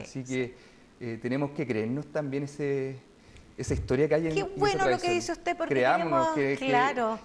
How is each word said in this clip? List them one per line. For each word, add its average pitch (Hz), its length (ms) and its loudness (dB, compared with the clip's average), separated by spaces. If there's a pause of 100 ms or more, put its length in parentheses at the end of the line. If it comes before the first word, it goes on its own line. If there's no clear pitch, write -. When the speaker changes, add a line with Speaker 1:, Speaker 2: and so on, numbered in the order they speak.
Speaker 1:
Así - 240 -10
Speaker 2:
sí. 131 80 -6
Speaker 1:
que, 127 220 -2 (460)
eh, 117 200 -8
tenemos 135 300 -2
que 143 160 -4
creernos 120 400 -2
también 143 360 -4
ese, 139 540 -4 (600)
esa 131 160 -4
historia 131 340 2
que 147 80 2
hay 165 120 2
en, 160 60 -2
Speaker 2:
Qué 156 60 0
Speaker 1:
en - 80 0
esa - 100 -10
Speaker 2:
bueno - 200 4
lo - 60 2
que - 60 4
Speaker 1:
tradición. 349 240 2
Speaker 2:
dice 349 200 -2
usted, - 240 -4
porque 330 180 -2
Speaker 1:
Creámonos 151 580 4
Speaker 2:
tenemos, 139 260 2
Speaker 1:
que, 262 60 -4
que 269 60 0
Speaker 2:
claro. 247 540 2